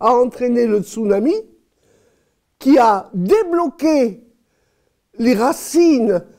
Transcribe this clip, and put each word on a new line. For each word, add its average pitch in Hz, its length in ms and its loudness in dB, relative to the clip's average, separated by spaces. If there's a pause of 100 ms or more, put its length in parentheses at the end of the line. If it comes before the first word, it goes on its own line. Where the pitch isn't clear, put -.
a 226 120 2
entraîné 240 540 0
le 208 140 0
tsunami, 214 540 -2 (1200)
qui 269 200 2
a 208 360 2
débloqué 311 1080 -2 (960)
les 233 160 2
racines 247 880 0 (160)